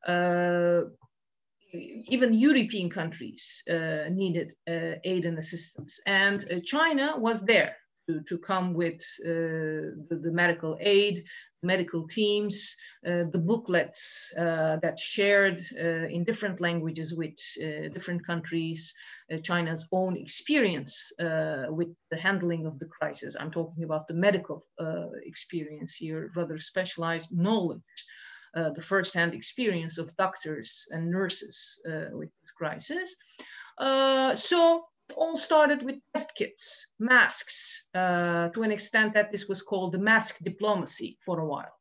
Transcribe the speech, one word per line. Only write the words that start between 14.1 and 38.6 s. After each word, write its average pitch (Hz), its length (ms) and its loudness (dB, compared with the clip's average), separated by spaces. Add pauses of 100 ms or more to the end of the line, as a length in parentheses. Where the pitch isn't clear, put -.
uh, 160 460 2
that 160 160 -2
shared, 196 600 4 (200)
uh, 165 280 2
in 170 160 4
different 208 360 -2
languages 165 540 0
with, 160 240 -4 (240)
uh, 156 260 -4
different 170 380 -4
countries, 165 640 -2 (400)
uh, 160 60 -4
China's 165 540 -2
own 185 260 2
experience, 190 920 0 (100)
uh, 156 500 0
with 165 180 -2 (220)
the 165 80 -4
handling 170 480 0
of 143 140 -6
the 165 60 -10
crisis. 147 520 -6
I'm 156 140 -8
talking 165 320 -4
about 156 240 -4
the 165 60 -6
medical, 190 520 2 (120)
uh, 165 280 -4 (180)
experience 151 720 -8
here, 160 420 -8
rather 160 220 -4
specialized 165 760 -4
knowledge, 185 480 2 (760)
uh, 160 140 0
the 160 120 -10
firsthand 175 500 0
experience 165 680 -4
of 160 180 -8
doctors - 720 -4
and 165 200 -4
nurses, - 760 -4
uh, 160 220 -6
with 156 180 -10 (140)
this - 80 -18
crisis. 170 640 -6 (640)
Uh, 269 580 4
so 330 480 6 (240)
it - 80 -14
all 330 220 0
started 294 440 6
with 269 140 -6 (180)
test 311 200 -2
kits, - 640 -4
masks, - 920 4
uh, 175 560 2
to 226 120 -2